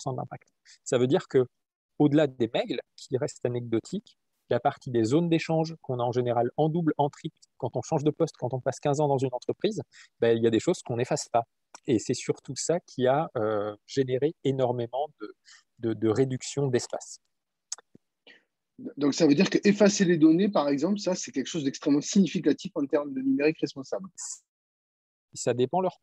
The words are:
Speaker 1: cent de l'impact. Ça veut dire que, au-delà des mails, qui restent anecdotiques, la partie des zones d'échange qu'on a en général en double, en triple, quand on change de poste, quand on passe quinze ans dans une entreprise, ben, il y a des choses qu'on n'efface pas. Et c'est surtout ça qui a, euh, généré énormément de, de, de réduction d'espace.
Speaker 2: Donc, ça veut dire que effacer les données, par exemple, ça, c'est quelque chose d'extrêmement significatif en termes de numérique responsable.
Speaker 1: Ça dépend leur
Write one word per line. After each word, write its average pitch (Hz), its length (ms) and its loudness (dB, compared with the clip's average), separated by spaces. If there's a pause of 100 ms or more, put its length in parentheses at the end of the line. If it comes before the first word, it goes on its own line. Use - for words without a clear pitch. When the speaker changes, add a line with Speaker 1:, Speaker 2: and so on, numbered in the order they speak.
Speaker 1:
cent 135 120 -6
de 127 40 -6
l'impact. 131 320 -12 (340)
Ça 131 160 0
veut 123 80 2
dire 156 220 0
que, 131 180 4 (540)
au-delà 147 260 4
des 127 260 -2
mails, 180 280 -4 (160)
qui - 200 -8
restent - 300 -6
anecdotiques, 120 720 -6 (300)
la 120 120 0
partie 135 320 -4
des 117 100 2
zones 151 260 2
d'échange 160 540 0
qu'on 127 160 -6
a 120 60 -2
en 120 80 0
général 120 440 0
en 156 120 2
double, 156 300 0
en 147 120 2
triple, - 260 -14 (200)
quand 127 200 -6
on 123 60 -4
change 147 220 -2
de 151 80 2
poste, - 260 -2
quand 127 160 -6
on 127 60 -4
passe - 180 -6
quinze 147 220 0
ans 147 80 2
dans 139 100 2
une 120 140 -2
entreprise, 160 500 -4 (380)
ben, 117 160 4
il 113 80 0
y - 20 6
a 113 40 4
des 113 100 2
choses - 220 -2
qu'on 117 160 -6
n'efface 135 300 -4
pas. 117 140 0 (460)
Et 117 100 4
c'est 131 160 -4
surtout - 400 -6
ça 165 240 -2
qui 123 300 -2
a, 151 280 2
euh, 107 380 -2 (120)
généré 131 580 -2
énormément 127 640 -2 (120)
de, 107 140 -14 (460)
de, 113 140 -2
de 110 140 0
réduction 131 600 0
d'espace. - 520 -4 (1800)
Speaker 2:
Donc, 139 180 0
ça 165 120 4
veut 143 80 6
dire - 160 4
que 165 140 2
effacer 202 400 4
les 175 120 4
données, 160 320 6
par 151 200 0
exemple, 165 320 0
ça, 185 160 -2
c'est - 160 -10
quelque 127 160 -4
chose 156 160 -4
d'extrêmement 143 360 0
significatif 185 760 0
en 143 100 -2
termes 147 260 -2
de 131 100 -6
numérique 139 360 2
responsable. 170 500 -8 (1300)
Speaker 1:
Ça 120 200 -2
dépend 127 260 0
leur 185 220 -4